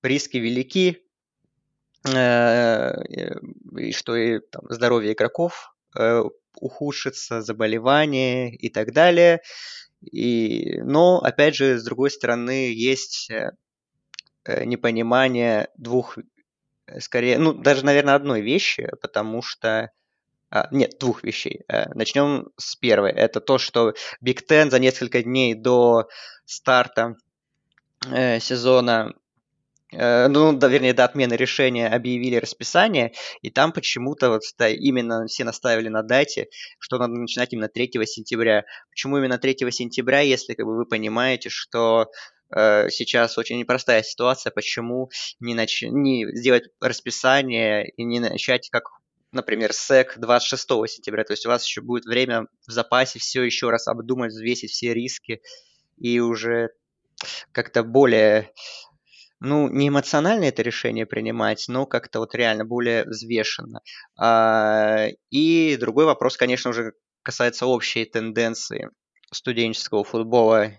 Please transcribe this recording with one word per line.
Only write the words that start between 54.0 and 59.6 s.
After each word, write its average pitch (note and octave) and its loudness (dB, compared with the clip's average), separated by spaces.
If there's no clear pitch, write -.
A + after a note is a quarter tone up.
взвесить A2 -6
все A#2 -4
риски A#2 -8
и A#2+ 0
уже A#2 -2
как-то - 0
более, A2 4
ну, C#3+ 0